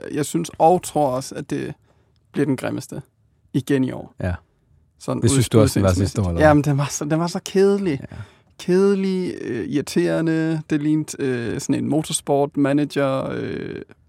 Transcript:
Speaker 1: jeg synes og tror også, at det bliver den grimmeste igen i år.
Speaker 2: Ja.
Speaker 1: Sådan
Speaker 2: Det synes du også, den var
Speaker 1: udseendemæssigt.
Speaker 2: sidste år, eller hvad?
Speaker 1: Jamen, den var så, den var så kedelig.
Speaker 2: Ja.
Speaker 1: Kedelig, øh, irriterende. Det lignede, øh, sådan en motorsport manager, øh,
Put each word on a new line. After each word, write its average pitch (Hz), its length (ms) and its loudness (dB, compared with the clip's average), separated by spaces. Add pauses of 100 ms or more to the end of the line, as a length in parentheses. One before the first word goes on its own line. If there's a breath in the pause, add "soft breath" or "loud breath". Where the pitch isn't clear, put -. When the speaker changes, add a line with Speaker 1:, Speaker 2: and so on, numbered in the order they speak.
(120)
Speaker 1:
jeg 143 140 -4
synes 170 320 -4
og 170 240 4
tror 147 280 -2
også, 127 240 -6
at - 160 -10
det 135 240 -6 (580)
bliver 143 140 0
den 135 100 0
grimmeste 120 460 -8 (500)
igen 139 320 0
i 123 60 -2
år. - 300 -12
Speaker 2:
Ja. 90 140 -2 (640)
Speaker 1:
Sådan 127 240 -4
Speaker 2:
Det 120 80 6
synes 135 180 4
du 117 120 6
også, - 200 4
den 98 40 4
var 95 60 6
Speaker 1:
udseendemæssigt. 92 180 2
Speaker 2:
sidste - 120 -4
år, 101 40 2
eller 85 160 0
hvad? 156 80 8
Speaker 1:
Jamen, 147 160 6
den 143 140 2
var 143 120 0
så, - 140 -6
den 156 160 0
var 170 60 0
så 180 180 -6
kedelig. 196 560 2 (100)
Speaker 2:
Ja. - 60 -16 (420 loud breath)
Speaker 1:
Kedelig, 190 840 2
øh, 113 260 -6
irriterende. 160 1040 0
Det 151 120 0
lignede, 156 360 0
øh, 123 420 -2
sådan 123 240 -2
en 117 60 0
motorsport 143 640 -2
manager, 139 760 0
øh, - 500 -8 (260)